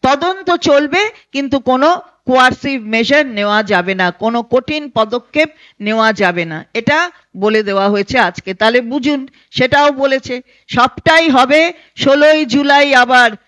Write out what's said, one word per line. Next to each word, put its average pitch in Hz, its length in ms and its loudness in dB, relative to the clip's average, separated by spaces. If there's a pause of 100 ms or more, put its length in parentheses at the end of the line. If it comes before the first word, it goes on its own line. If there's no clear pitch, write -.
তদন্ত 349 540 -2
চলবে, 320 540 0 (220)
কিন্তু 277 260 -2
কোনো 269 440 0 (240)
কোয়ারসিভ 254 560 0
মেজার 226 440 0
নেওয়া 208 360 -2
যাবে 190 320 -2
না, 185 160 0
কোনো 226 320 -4
কঠিন 262 480 -4
পদক্ষেপ 233 580 -2 (320)
নেওয়া 220 320 0
যাবে 175 320 0
না, 160 200 -10 (100)
এটা 294 360 -2 (260)
বলে 214 260 0
দেওয়া 196 260 0
হয়েছে 202 300 -2
আজকে। 190 360 -2
তাহলে 226 260 2
বুঝুন, 269 480 -4 (220)
সেটাও 285 420 0
বলেছে, 262 500 -4 (260)
সবটাই 320 600 0
হবে। 285 440 2 (240)
ষোলোই 294 500 2
জুলাই 285 480 2
আবার 247 360 4 (180)